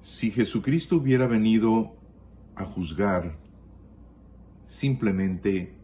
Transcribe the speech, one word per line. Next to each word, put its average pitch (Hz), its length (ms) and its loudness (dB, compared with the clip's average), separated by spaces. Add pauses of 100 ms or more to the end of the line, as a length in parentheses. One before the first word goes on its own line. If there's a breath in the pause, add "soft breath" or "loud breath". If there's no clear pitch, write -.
si - 300 -6
Jesucristo 123 640 0
hubiera 131 320 2
venido 113 680 2 (600)
a 95 100 -8
juzgar 85 720 -2 (1300)
simplemente 98 1160 -2